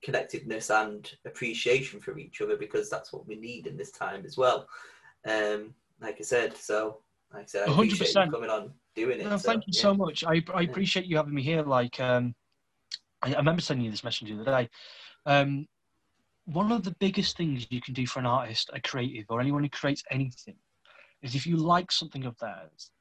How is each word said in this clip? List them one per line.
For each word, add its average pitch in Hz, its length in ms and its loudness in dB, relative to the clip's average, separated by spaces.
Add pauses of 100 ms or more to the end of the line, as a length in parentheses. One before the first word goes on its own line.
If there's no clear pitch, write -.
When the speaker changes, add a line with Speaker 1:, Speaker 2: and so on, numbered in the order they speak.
Speaker 1:
connectedness - 680 -4
and 107 400 0 (140)
appreciation 120 760 0
for - 180 -8
each - 220 -12
other, 104 160 0
because 104 320 -4
that's - 240 -8
what - 140 -14
we 107 100 -10
need 117 300 -12
in - 100 -12
this - 140 -10
time 98 340 -8
as - 120 -16
well. 127 300 4 (580)
Um, 107 500 0 (260)
like 107 180 -8
I - 40 -12
said, 120 340 0
so, 107 460 -2 (300)
like 104 120 -14
I - 20 -20
said, 101 160 -2
I - 40 0
appreciate 190 440 4
you 196 100 8
Speaker 2:
A 180 60 8
hundred - 20 -2
percent. - 20 -4
Speaker 1:
coming 117 200 -4
on, 107 240 -4 (200)
doing 120 260 0
it, 208 100 -2
Speaker 2:
No, 202 80 0
Speaker 1:
so, 226 220 2
Speaker 2:
thank - 60 -8
you 180 60 -4
Speaker 1:
yeah. 202 140 4
Speaker 2:
so 196 80 8
much. 170 300 0
I, 165 180 4 (100)
I 180 120 2
Speaker 1:
Yeah. 131 100 -2
Speaker 2:
appreciate 190 320 0
you 160 100 2
having 147 180 2
me 135 80 0
here. 156 200 2
Like, 127 360 2
um, 123 360 2 (840)
I, - 120 2
I - 40 0
remember 160 240 4
sending 127 240 0
you 110 60 -2
this 104 120 -8
message 110 260 -6
the 107 120 -8
other 113 40 -8
day. 127 240 2 (560)
Um, 143 420 4 (800)
one 190 260 2
of 226 120 2
the 180 160 -6
biggest 190 380 0
things 135 340 0
you 123 100 -4
can 127 120 -8
do 127 140 -2
for 135 120 -4
an 127 80 0
artist, 120 460 0
a 123 80 -8
creative, 123 480 -4
or 117 120 0
anyone 143 220 2
who 139 60 0
creates - 420 -2
anything, 131 460 -4 (640)
is 123 140 -6
if 139 120 -4
you 170 100 2
like 175 340 4
something 151 340 -4
of 117 140 -8
theirs, 95 600 -12